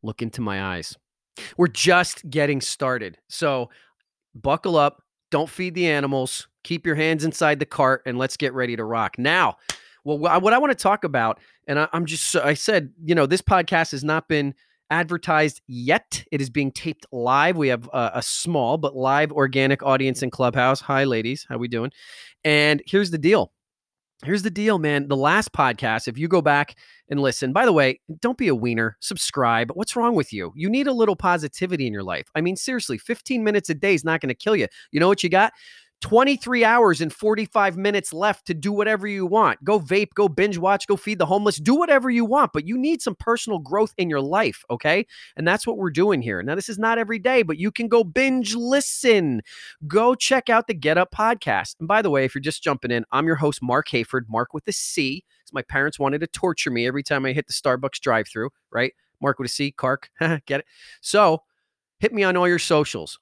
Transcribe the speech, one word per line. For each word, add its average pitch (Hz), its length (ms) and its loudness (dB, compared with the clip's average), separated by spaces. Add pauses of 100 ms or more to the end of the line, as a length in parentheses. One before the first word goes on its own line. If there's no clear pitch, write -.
Look 110 180 -10
into 117 220 -6
my 95 340 -4
eyes. - 220 -12 (580)
We're 175 120 4
just 175 600 0
getting 143 320 0
started. 120 560 -6 (140)
So 135 400 -4 (640)
buckle 156 420 0
up. 147 260 2 (280)
Don't 156 180 0
feed 180 260 -8
the 175 140 0
animals. 139 580 -2 (160)
Keep 170 220 -6
your 160 100 0
hands 156 300 0
inside 151 340 0
the 147 60 -2
cart, 131 400 0
and 123 140 -6
let's 131 180 -4
get 135 160 -2
ready 123 240 -4
to 110 80 -6
rock. 113 340 -4
Now, 143 380 2 (480)
well, 147 140 -2
wh-, 170 240 2
what 214 100 6
I 247 60 6
wanna 277 160 2
talk 202 300 0
about, 123 360 0 (260)
and 143 120 0
I, 156 160 2
I'm 170 100 0
just 156 220 -4
so, 170 180 0
I 147 80 4
said, 156 400 0 (100)
you 160 120 0
know, 156 100 4
this 165 160 2
podcast 170 520 2
has 139 120 -8
not 156 240 -2
been 143 260 0 (360)
advertised 160 760 0
yet. 127 640 -2
It 139 120 -2
is 127 80 -6
being 135 200 -2
taped - 420 -10
live. 139 440 2
We 147 120 2
have 120 260 -2
a, 117 220 0
a 117 60 -4
small 147 540 -2
but 147 180 -4
live 139 380 0
organic 135 500 2
audience 135 400 2
in 127 80 -4
Clubhouse. 127 520 0
Hi, 139 220 0
ladies. 123 440 -2
How 123 80 -8
we 120 100 -6
doing? 120 260 -4 (520)
And 151 400 4
here's 190 260 0
the 165 60 -4
deal. 156 380 2 (680)
Here's 185 180 -2
the 208 80 -2
deal, 208 280 0
man. 147 300 0
The 139 80 0
last 160 360 2
podcast, 113 540 0
if 117 100 -8
you 160 120 -4
go 175 120 4
back 147 360 0 (340)
and 143 80 -2
listen, 135 340 0
by 214 120 2
the 226 80 6
way, 135 260 4 (220)
don't 240 180 -2
be 247 80 0
a 151 80 2
wiener. 113 460 -2
Subscribe. 120 720 0
What's 208 240 -6
wrong 233 180 2
with 151 180 0
you? 90 220 -8
You 165 160 -4
need 262 160 0
a 277 60 0
little 220 240 2
positivity 170 720 -2
in 107 40 -4
your 101 120 -6
life. 85 320 -6
I 156 40 0
mean, 175 140 0
seriously, 208 440 -6
fifteen 240 440 -6
minutes 208 260 0
a 165 60 -2
day 196 200 0
is 143 100 -2
not 160 160 0
gonna 131 140 -4
kill 214 200 0
you. 139 140 0 (240)
You 147 80 0
know 175 80 4
what 196 160 2
you 180 40 0
got? 190 240 2 (500)
twenty-three 247 640 2
hours 220 360 4
and 160 120 -4
forty-five 208 640 0
minutes 202 340 -2
left 190 360 -2
to 180 60 -4
do 165 180 -4
whatever 208 340 0
you 196 180 -4
want. 175 400 2
Go 202 160 2
vape, 190 340 0
go 202 140 2
binge 180 300 0
watch, 190 280 0
go 202 100 2
feed 208 220 -6
the 170 60 2
homeless, 202 320 0
do 151 180 2
whatever 285 360 4
you 233 140 2
want, 247 280 2
but 151 140 -4
you 220 100 -4
need 294 240 0
some 208 140 -4
personal 226 460 -4
growth 190 360 -4
in 175 140 -2
your 143 100 0
life, 151 480 -2
okay? 156 380 0 (300)
And 160 120 -2
that's 196 180 0
what 220 120 -4
we're 185 120 -2
doing 170 300 2
here. 104 220 -4
Now, 143 140 -4
this 196 120 -8
is 202 100 -10
not 226 200 0
every 226 200 -4
day, 247 240 2
but 160 140 -2
you 185 140 -2
can 233 180 -6
go 226 160 6
binge 254 500 0
listen. 233 880 2 (440)
Go 220 280 4
check 247 360 0
out 226 160 2
the 226 80 -4
Get 151 240 2
Up 180 140 0
podcast. 214 640 -2
And 160 100 -10
by 214 140 2
the 196 80 0
way, 139 140 2
if 127 100 -4
you're 139 80 -6
just 151 200 -6
jumping 131 280 -2
in, 117 220 -2
I'm 139 140 2
your 165 100 2
host, 143 260 -2
Mark 127 260 0
Hayford, 120 400 -2
Mark 117 240 -2
with 151 160 -8
a 202 40 -4
C. 147 520 -4 (280)
My 139 100 -6
parents 143 360 -4
wanted 143 240 -2
to 170 40 -6
torture - 440 -4
me 120 160 -2
every 135 160 -4
time 139 220 -2
I 131 80 -2
hit 143 140 -4
the - 60 -10
Starbucks 131 480 -2
drive-thru, 113 500 -2 (200)
right? 120 220 -2 (280)
Mark 139 180 0
with 123 120 -6
a - 20 -6
C, 143 180 -4
Kark. - 440 -4
<laughs> - 40 -20 (280)
Get 139 140 -2
it? - 60 -14 (340)
So 185 420 2 (580)
hit 208 120 0
me 202 120 0
on 185 120 2
all 180 120 2
your 175 100 2
socials. 147 640 -2